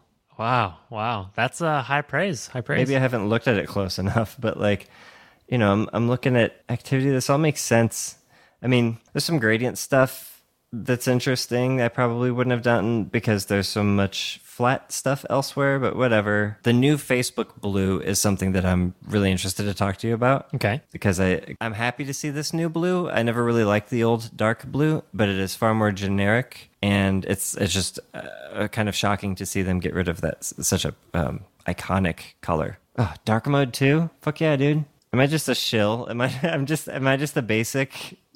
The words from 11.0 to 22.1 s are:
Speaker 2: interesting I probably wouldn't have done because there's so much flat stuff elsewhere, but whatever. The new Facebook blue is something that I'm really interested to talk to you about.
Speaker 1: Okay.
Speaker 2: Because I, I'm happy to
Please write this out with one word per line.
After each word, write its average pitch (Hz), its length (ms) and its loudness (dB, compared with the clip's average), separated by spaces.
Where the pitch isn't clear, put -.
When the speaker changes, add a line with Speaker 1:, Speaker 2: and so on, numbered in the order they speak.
Speaker 2:
interesting 127 720 0
I 117 60 2
probably 123 440 0
wouldn't 123 200 0
have 120 120 -2
done 117 400 2
because 110 420 0
there's 101 220 0
so 104 160 -2
much 101 600 0
flat - 480 -2
stuff - 380 -2
elsewhere, 139 480 0
but 127 180 -2
whatever. 107 680 2
The 120 100 4
new 139 240 4
Facebook - 640 -4
blue 95 380 0
is 98 200 -2
something 95 340 0
that 92 120 0
I'm 90 300 2
really 98 240 2
interested 95 340 -2
to 101 100 -4
talk 98 220 -2
to 113 100 -6
you 117 80 0
about. 123 400 0
Speaker 1:
Okay. 117 260 -2
Speaker 2:
Because 92 280 0
I, 92 420 0
I'm 113 120 -4
happy 120 320 -4
to 139 80 -6